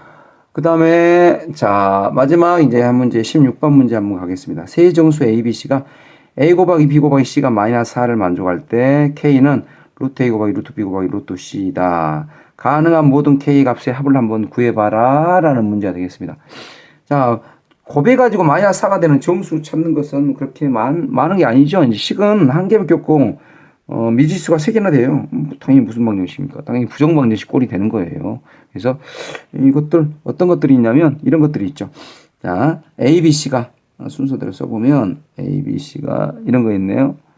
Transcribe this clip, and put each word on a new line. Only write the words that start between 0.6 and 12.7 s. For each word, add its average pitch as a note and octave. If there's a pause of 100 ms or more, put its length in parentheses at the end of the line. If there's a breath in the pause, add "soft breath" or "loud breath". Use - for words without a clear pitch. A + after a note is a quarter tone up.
다음에, E3+
자, G2+
마지막 E3+
이제 B2
한 B2
문제, A#2+
십육 C3
번 D3+
문제 B2
한번 G2+
가겠습니다. F2+
세 F3
정수 D#3
A, A2+
B, A#2
C가 C3+ (560 soft breath)
A E3
곱하기 F3
B C#3+
곱하기 C#3
C가 C3+
마이너스 A#2
사를 B2
만족할 F2+
때 C#3
K는 C#3 (340 soft breath)
루트 C3
A B2
곱하기 G#2+
루트 G#2+
B A2
곱하기 F#2+
루트 G2
C다. F2 (280 loud breath)
가능한 D#3